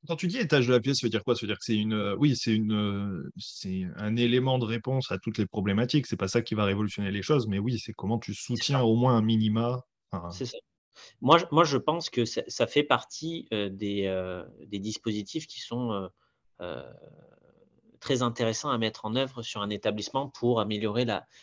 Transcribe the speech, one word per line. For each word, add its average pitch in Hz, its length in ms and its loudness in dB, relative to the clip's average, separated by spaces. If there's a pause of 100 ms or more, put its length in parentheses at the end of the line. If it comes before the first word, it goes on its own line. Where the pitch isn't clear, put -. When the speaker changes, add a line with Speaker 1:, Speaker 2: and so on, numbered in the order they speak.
Speaker 1:
Quand 165 100 -2
tu 185 100 -4
dis 185 120 0
étage 147 280 4
de 127 60 4
la 123 80 8
fusée, 131 140 0
ça 127 120 0
veut 113 40 2
dire 104 120 0
quoi ? 123 120 2
Ça - 80 -2
veut 107 60 -4
dire 101 100 -2
que - 60 -14
c'est 113 120 2
une, 107 160 2
euh, 101 240 0
oui, 139 180 4
c'est 113 200 2
une, 107 180 2
euh, 101 640 -2
c'est 92 500 -6 (100)
un 107 200 -2
élément 127 420 4
de 123 60 0
réponse 120 480 -2
à 95 60 -2
toutes - 180 -4
les 107 80 2
problématiques. 104 600 2
C'est 101 100 -4
pas 95 120 -2
ça 120 120 2
qui 113 140 -6
va 107 100 2
révolutionner 101 460 0
les 101 100 -2
choses, 131 260 2
mais 98 120 -2
oui, 113 200 -2
c'est - 140 -10
comment 101 260 -2
tu - 140 -8
soutiens 117 320 -6
Speaker 2:
C'est - 80 -2
ça. 131 140 4
Speaker 1:
au 113 100 6
moins 123 220 4
un - 20 6
minima. 113 640 2 (260)
Enfin, 87 200 -6
Speaker 2:
C'est 104 160 -8
ça. - 100 -12 (640)
Moi, 139 160 8
je, 170 140 4
moi, 160 140 6
je 143 120 2
pense 160 320 0
que 120 160 0
ça, 113 240 -2
ça - 180 0
fait 147 180 2
partie, 151 680 -4
euh, 104 160 -2
des, 98 380 -2
euh, 92 360 -4 (240)
des 101 120 -8
dispositifs 107 680 -6
qui - 140 -16
sont, 120 320 -6
euh, 190 160 -4 (540)
euh, 69 280 -10 (1120)
très 127 220 2
intéressants 117 480 0
à 123 80 2
mettre 113 260 -2
en 110 100 -4
œuvre 131 280 -2
sur 113 180 -8
un 104 80 -4
établissement 107 600 -2
pour 120 320 2
améliorer 107 440 0
la, 110 220 -2 (160)